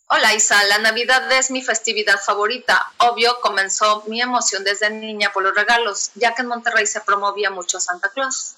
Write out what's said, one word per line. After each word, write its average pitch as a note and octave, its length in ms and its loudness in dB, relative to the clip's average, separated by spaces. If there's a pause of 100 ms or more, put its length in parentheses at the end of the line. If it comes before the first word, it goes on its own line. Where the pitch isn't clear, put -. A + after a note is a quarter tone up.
"Hola, B3+ 260 2
Isa, G#3+ 320 4
la G3+ 140 2
Navidad A#3+ 540 2
es C4 180 2
mi C4 120 -4
festividad G#3+ 580 0
favorita. G#3 760 0
Obvio, A#3 420 2
comenzó G#3 680 0
mi A3+ 160 -4
emoción A#3 400 -2
desde G3+ 280 -2
niña G#3+ 420 -4
por F#3+ 100 -2
los F#3+ 120 0
regalos, G#3 600 0
ya A3+ 200 0
que B3+ 80 -2
en B3 60 -4
Monterrey A3+ 380 0
se G#3 140 -4
promovía G3+ 500 0
mucho F#3 300 -6
Santa F3+ 340 -4
Claus. C4 440 -4